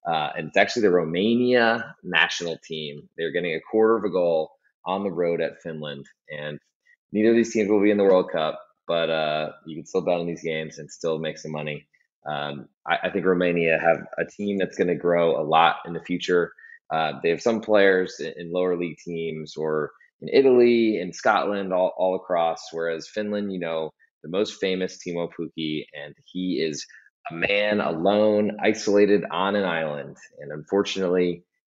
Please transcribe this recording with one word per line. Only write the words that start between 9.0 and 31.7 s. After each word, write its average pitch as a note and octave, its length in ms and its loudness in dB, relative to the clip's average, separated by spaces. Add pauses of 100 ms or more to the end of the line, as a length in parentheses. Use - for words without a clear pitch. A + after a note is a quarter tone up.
uh, D#2 420 -2 (140)
you D#2 120 -12
can D#2 80 -14
still F#2+ 160 -2
bet F2 180 0
on E2+ 80 -4
these E2+ 160 -8
games D#2 340 -4
and D2+ 140 -16
still D#2+ 260 -4
make D#2 200 -6
some D#2 140 -12
money. D2+ 360 -8 (400)
Um, C#2+ 400 -8 (180)
I, E2+ 180 0
I F2+ 60 -2
think F#2 160 -4
Romania F2 540 2
have D#2 260 2 (120)
a E2 80 -2
team G2+ 320 -6
that's F#2 200 -4
gonna F2 180 0
grow E2+ 460 2
a D#2 60 -2
lot D#2+ 380 4
in E2+ 80 -10
the D#2+ 100 -8
future. F2 480 0 (400)
Uh, D#2 220 -2 (100)
they E2+ 60 2
have E2 120 0
some A2+ 200 0
players G2 580 4
in, D#2+ 180 -8
in E2+ 140 -10
lower F2+ 240 0
league F2 220 -6
teams E2 580 -8
or D2+ 360 -4 (280)
in - 80 -14
Italy, A#2+ 720 6
in F2+ 140 -6
Scotland, G2 600 0
all, F#2 220 2
all F#2 200 2
across, E2+ 580 -2
whereas E2 340 -4
Finland, G#2 460 -4
you F#2 60 -6
know, E2 320 -4 (300)
the D2+ 100 -14
most G2 280 -2
famous F#2 380 -2
Timo E2+ 320 -6
Pukki, D#2 640 -6
and D2 220 -14 (100)
he F2+ 340 -4
is D2+ 240 -4 (460)
a D#2 60 -10
man G2+ 440 0
alone, G#2 800 2
isolated G2+ 720 4
on F#2+ 240 0
an G2+ 100 0
island. D2+ 520 -4 (220)
And C#2+ 120 -14
unfortunately, F2+ 920 0 (240)